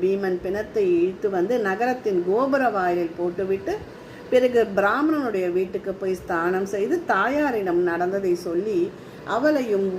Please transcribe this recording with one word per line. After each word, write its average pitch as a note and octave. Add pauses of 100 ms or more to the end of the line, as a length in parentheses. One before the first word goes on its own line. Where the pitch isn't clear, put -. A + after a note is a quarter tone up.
பீமன் F#3+
பிணத்தை F#3+
இழுத்து F#3+
வந்து F#3+
நகரத்தின் G#3
கோபுர C4
வாயிலில் F3
போட்டுவிட்டு F#3+ (540)
பிறகு B3 (100)
பிராமணனுடைய A3
வீட்டுக்கு F#3+
போய் F#3+
ஸ்நானம் F#3
செய்து A3+
தாயாரிடம் G#3+
நடந்ததை F3+
சொல்லி F3+ (340)
அவளையும் A#3 (100)